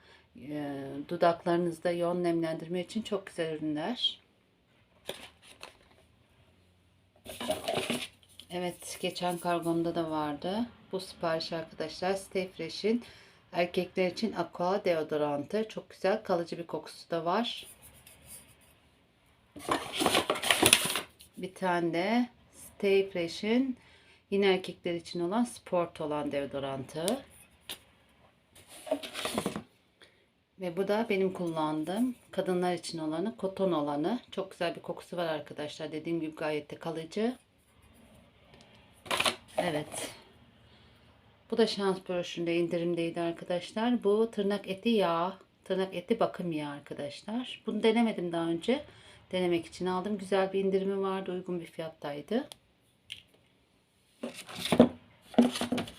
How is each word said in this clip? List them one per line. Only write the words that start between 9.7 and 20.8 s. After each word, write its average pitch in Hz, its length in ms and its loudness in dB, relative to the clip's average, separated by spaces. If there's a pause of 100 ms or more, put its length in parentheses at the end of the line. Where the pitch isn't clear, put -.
da 165 160 0
vardı. 156 540 0 (260)
Bu 190 80 -2
sipariş 165 540 -2
arkadaşlar, 160 600 -2
Stay 190 340 -2
Fresh'in 202 560 -2 (480)
erkekler 180 560 0
için 185 260 -2
aqua 175 520 0
deodorantı. 156 840 0
Çok - 200 -10
güzel, 208 340 0
kalıcı 170 340 0
bir 170 100 -8
kokusu - 420 -8
da 165 160 0
var. 220 400 0 (3750)